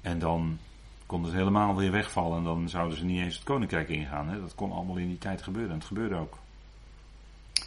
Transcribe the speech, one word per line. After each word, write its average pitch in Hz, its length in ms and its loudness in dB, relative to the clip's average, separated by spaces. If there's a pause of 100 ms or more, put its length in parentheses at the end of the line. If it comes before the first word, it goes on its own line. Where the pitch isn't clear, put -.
En 85 180 0
dan 82 400 2 (460)
konden 85 260 -2
ze 90 60 2
helemaal 101 380 6
weer 95 160 4
wegvallen. 90 460 2
En 85 60 0
dan 85 260 2
zouden 85 280 0
ze 82 80 -2
niet 90 160 4
eens 87 140 0
het - 80 -12
koninkrijk 101 460 2
ingaan. 73 400 -2
Hè. 101 100 -2
Dat 87 160 -8
kon 98 160 -2
allemaal 90 260 -2
in 90 100 0
die 90 100 -2
tijd 95 240 -4
gebeuren. 101 300 -2
En 80 60 -2
het - 100 -6
gebeurde 101 280 0
ook. 80 220 -4 (1300)